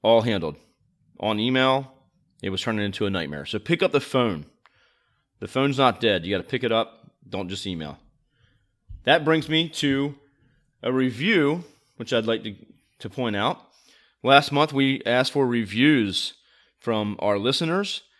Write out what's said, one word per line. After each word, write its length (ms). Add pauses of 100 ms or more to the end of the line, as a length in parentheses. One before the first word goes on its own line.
All 180
handled. 360 (640)
On 200
email, 580 (440)
it 80
was 120
turning 220
into 220
a 60
nightmare. 340
So 140
pick 240
up 80
the 80
phone. 480 (920)
The 80
phone's 300
not 240
dead. 240
You 80
gotta 140
pick 160
it 80
up. 400 (160)
Don't 220
just 180
email. 320 (1040)
That 200
brings 240
me 220
to 460 (680)
a 100
review, 760 (320)
which 160
I'd 120
like 180
to, 120 (420)
to 140
point 240
out. 260 (640)
Last 280
month, 220
we 320
asked 280
for 120
reviews 880 (460)
from 400
our 180
listeners, 640 (180)